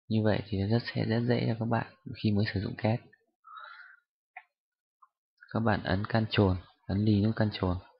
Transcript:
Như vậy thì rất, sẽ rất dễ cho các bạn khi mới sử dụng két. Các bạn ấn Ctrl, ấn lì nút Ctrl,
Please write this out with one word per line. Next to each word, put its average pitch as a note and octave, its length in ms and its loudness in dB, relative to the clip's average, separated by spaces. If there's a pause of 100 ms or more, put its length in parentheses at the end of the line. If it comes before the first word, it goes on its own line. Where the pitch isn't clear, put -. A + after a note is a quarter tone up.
Như G#2+ 160 0
vậy G#2 240 2
thì G2 160 -4
rất, A2 220 2
sẽ A2+ 200 -4
rất A2 220 0
dễ A#2+ 200 0
cho A#2 120 0
các A2 60 -4
bạn A2+ 280 -2 (220)
khi A2 160 0
mới G2+ 220 2
sử G2 80 -2
dụng - 160 -6
két. A2 220 0 (2500)
Các A2 80 -2
bạn A2+ 240 0
ấn F#2 220 -2
Ctrl, A2 460 2 (340)
ấn G2+ 200 0
lì G#2 160 6
nút A2 140 2
Ctrl, G#2+ 300 0 (340)